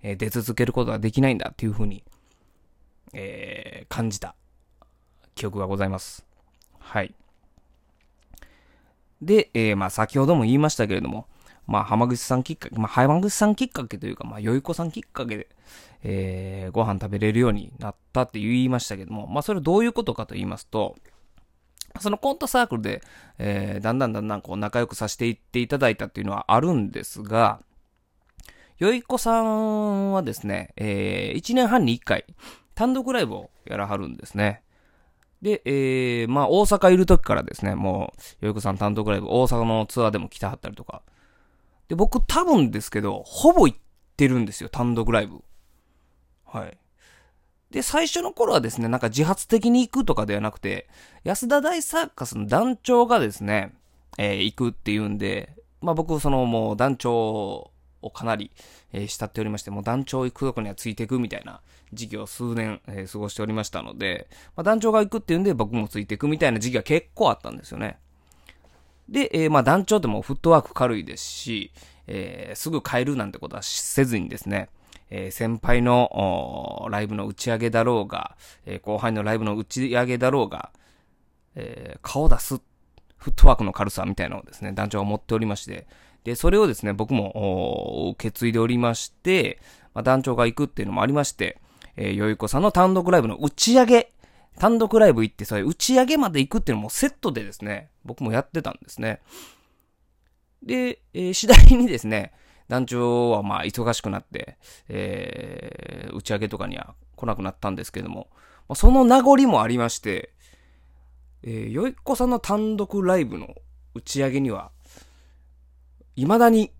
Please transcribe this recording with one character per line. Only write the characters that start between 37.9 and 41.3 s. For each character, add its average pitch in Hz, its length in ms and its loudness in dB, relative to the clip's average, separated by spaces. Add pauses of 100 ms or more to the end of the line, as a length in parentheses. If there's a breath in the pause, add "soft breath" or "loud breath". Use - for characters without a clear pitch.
う、 104 40 -6
よ 107 60 -2
い - 20 -4
こ 104 80 -8
さ 101 100 -2
ん 95 60 -4
単 104 160 -2
独 107 160 -2
ラ 101 80 2
イ 101 40 -4
ブ、 104 60 -8
大 123 200 2
阪 117 160 2
の 113 240 0
ツ 123 160 -2
ア 110 60 2
ー - 20 -2
で 104 80 -4
も - 100 -10
来 - 80 -20
て - 80 -8
は 95 80 -6
っ - 60 -14
た - 100 -12
り 104 60 -16
と - 80 -18
か。 - 180 -18 (840)